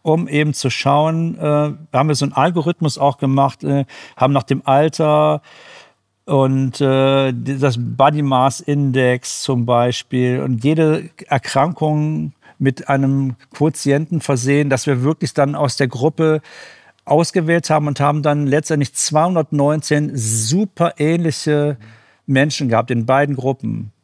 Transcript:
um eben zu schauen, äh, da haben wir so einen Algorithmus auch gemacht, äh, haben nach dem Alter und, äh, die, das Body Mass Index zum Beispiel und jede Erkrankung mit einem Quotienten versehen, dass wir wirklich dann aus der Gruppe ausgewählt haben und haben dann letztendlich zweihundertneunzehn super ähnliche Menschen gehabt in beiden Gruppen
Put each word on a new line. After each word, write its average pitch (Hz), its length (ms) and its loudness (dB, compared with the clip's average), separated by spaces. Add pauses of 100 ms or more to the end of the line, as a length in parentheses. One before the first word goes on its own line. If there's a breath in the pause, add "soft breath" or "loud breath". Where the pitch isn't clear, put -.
um 160 260 0
eben 147 260 0
zu - 160 -2
schauen, 160 640 0
äh, - 40 -20
da 147 380 -2 (160)
haben 143 160 2
wir 147 60 2
so 139 100 -2
einen - 80 -6
Algorithmus 165 640 0
auch 139 200 0
gemacht, 135 460 -2
äh, 139 220 -2 (320 loud breath)
haben 135 160 2
nach 135 100 0
dem 131 220 -4
Alter 151 760 2 (840 loud breath)
und, 135 560 0
äh, 135 500 2
die, 123 260 -6
das 131 220 0
Body 135 440 2
Mass 135 360 2
Index 131 840 0
zum 123 240 -2
Beispiel 123 760 0
und 127 240 -2
jede 160 440 2 (180)
Erkrankung 151 1040 -2 (260 soft breath)
mit 135 300 -2
einem 135 480 0 (160)
Quotienten 151 680 0
versehen, 139 500 0
dass 131 160 0
wir 131 160 0
wirklich 156 320 -2
dann 143 220 0
aus 147 220 -2
der 131 100 0
Gruppe 156 540 0 (680 loud breath)
ausgewählt 165 600 0
haben 151 160 2
und 143 140 -4
haben 147 240 0
dann 147 240 0
letztendlich 147 480 0
zweihundertneunzehn 151 1200 0
super 123 840 -2
ähnliche 151 800 0 (480 soft breath)
Menschen 139 420 0
gehabt 117 220 2
in 117 160 -2
beiden 139 300 2
Gruppen 113 560 -6 (120)